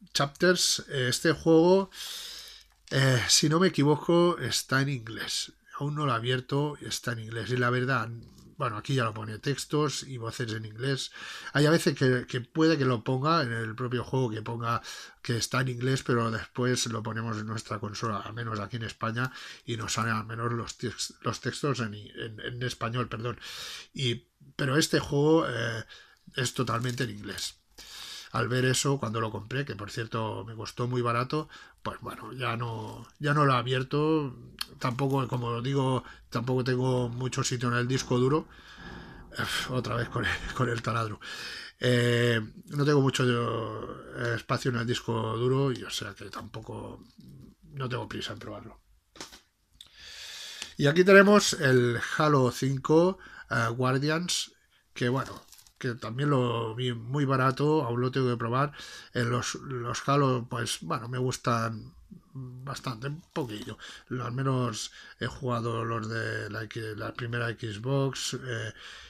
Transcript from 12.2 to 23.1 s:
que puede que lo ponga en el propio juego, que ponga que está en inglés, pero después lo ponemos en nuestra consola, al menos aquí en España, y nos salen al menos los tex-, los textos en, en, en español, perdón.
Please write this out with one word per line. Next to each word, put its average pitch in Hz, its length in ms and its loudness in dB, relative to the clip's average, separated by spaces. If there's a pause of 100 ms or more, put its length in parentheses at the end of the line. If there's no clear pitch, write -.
que 123 140 -4
puede 160 360 4
que 135 80 2
lo 123 180 2
ponga 143 400 2
en 117 100 -2
el 110 220 -4
propio 123 280 -2
juego, 131 260 0
que 107 120 -4
ponga 117 400 -2 (400)
que 117 160 -2
está 123 240 0
en 131 80 0
inglés, 127 340 0
pero 117 280 2
después 123 560 -2
lo 113 140 -4
ponemos 110 360 -4
en 107 100 -6
nuestra 110 320 -6
consola, 104 400 -4
al 101 140 -10
menos 113 260 -6
aquí 101 160 -8
en 113 80 -4
España, 117 480 -4 (340)
y 117 120 -4
nos 104 160 -4
salen 113 220 0
al 107 100 -4
menos 117 260 -4
los 117 260 -6
tex-, - 440 -6
los 117 180 -4
textos 120 400 -2
en, 107 140 -4
en, 107 480 -12
en 123 220 -8
español, 120 440 -4
perdón. 117 320 -6 (540)